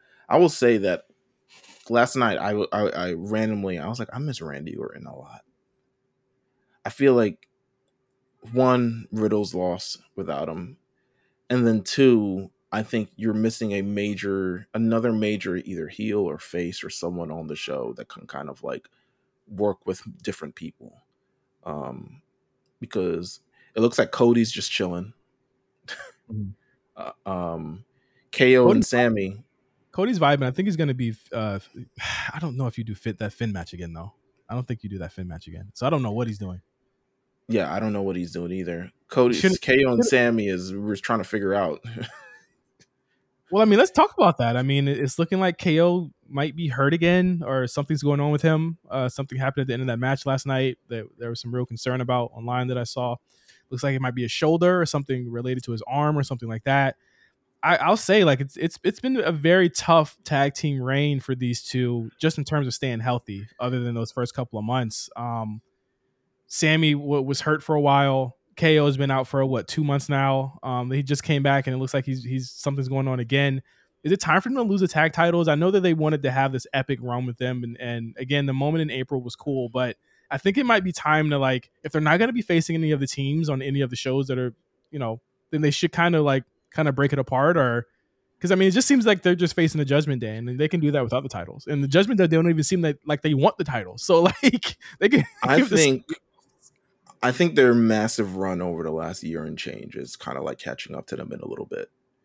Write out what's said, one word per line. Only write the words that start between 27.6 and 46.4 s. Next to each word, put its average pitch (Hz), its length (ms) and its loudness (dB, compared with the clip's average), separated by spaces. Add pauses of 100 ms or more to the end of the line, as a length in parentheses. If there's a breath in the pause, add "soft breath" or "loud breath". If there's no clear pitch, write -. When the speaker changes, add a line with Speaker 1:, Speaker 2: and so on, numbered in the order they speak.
Speaker 1:
K 127 260 8
O 123 80 8
Speaker 2:
Cody 202 120 8
Speaker 1:
and 220 80 4
Sammy. 110 580 0 (500)
Speaker 2:
Cody's 202 260 0
vibing. 143 240 4
I 123 80 -2
think 190 160 -2
he's 185 80 0
gonna 151 180 0
be, 120 220 -4 (160)
uh, 107 260 -4 (400)
<sighs> - 360 -8
I - 60 -12
don't 147 180 -6
know 131 100 -2
if - 100 -8
you 113 60 -6
do 110 100 -10
fit 104 260 -8
that 104 120 -6
Finn 110 220 -6
match 85 180 -10
again, 87 220 -12
though. 85 180 -14 (380)
I 107 60 -10
don't 123 120 -6
think 113 160 -8
you 104 60 -10
do 98 100 -10
that 85 140 -12
Finn 92 140 -12
match 85 200 -14
again. 90 260 -16
So 123 140 -4
I - 20 0
don't 147 140 0
know 110 80 -4
what 117 160 -4
he's 107 100 -8
doing. 92 240 -10 (840)
Speaker 1:
Yeah, 90 260 -2
I 98 60 -4
don't 107 140 -2
know 101 80 -4
what 95 160 -4
he's 87 160 -8
doing 87 180 -8
either. 87 400 -8 (160)
Cody, 123 280 4
Speaker 2:
Shouldn't 185 260 2
Speaker 1:
K 131 100 2 (140)
O 123 80 2
and 117 60 2
Speaker 2:
shouldn't 120 80 4
Speaker 1:
Sammy 120 420 4
is, 92 260 -4
we're 101 220 -4
trying 113 220 -2
to 92 60 -6
figure 98 300 -2
out. 90 300 -2
<laughs> 117 60 -14 (1600 loud breath)
Speaker 2:
Well, 202 100 6
I 220 40 6
mean, 208 140 8
let's 359 120 6
talk 349 260 4
about 180 200 6
that. 117 180 0
I 123 60 0
mean, 139 260 2
it, 139 100 0
it's 135 220 -2
looking 180 200 0
like 180 180 0
K 160 240 2
O 175 280 2 (200)
might 139 260 -4